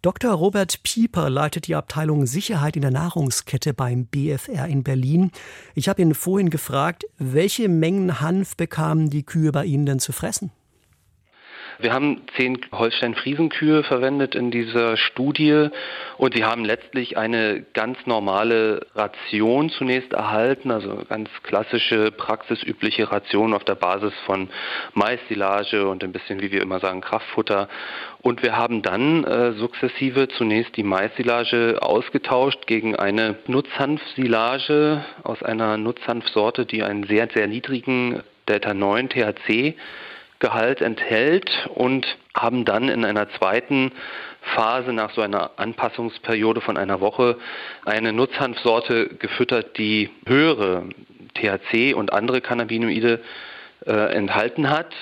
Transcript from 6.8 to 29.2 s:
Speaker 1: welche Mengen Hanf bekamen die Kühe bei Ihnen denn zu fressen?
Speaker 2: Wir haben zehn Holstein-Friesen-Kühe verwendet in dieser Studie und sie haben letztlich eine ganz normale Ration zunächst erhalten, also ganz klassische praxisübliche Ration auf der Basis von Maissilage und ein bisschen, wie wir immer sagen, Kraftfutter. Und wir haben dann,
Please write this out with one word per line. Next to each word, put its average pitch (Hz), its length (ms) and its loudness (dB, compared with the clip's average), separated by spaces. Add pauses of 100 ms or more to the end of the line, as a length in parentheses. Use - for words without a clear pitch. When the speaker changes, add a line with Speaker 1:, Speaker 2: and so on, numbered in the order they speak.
Speaker 1:
welche 165 540 2
Mengen 170 500 2
Hanf 175 340 0
bekamen 156 540 0
die 147 140 0
Kühe 156 280 0
bei 139 140 0
Ihnen 147 220 2
denn 135 140 0
zu - 120 -4
fressen? - 380 -6 (1300)
Speaker 2:
Wir 113 120 0
haben 139 280 0 (160)
zehn 127 200 2 (140)
Holstein-Friesen-Kühe 143 1120 2
verwendet 135 540 0
in 120 160 0
dieser 117 440 2
Studie 147 720 4 (480)
und 131 160 2
sie 110 100 2
haben 113 200 0
letztlich 120 540 -2
eine 110 540 0
ganz 117 340 -2
normale 110 880 2
Ration 113 760 2
zunächst 127 420 -2
erhalten, 113 580 0
also 104 380 -2
ganz 107 200 -6 (140)
klassische 110 680 2
praxisübliche 107 1000 -4
Ration 104 420 2
auf 101 120 0
der 98 100 0
Basis 98 380 0 (120)
von 95 260 -2 (420)
Maissilage 101 960 0
und 95 160 -4
ein 92 80 -8
bisschen, 95 280 -8
wie 98 120 -4
wir 98 100 2
immer 92 160 -2
sagen, 92 220 -2
Kraftfutter. 104 680 0 (540)
Und 123 220 2
wir 110 120 2
haben 117 260 2
dann, 127 420 2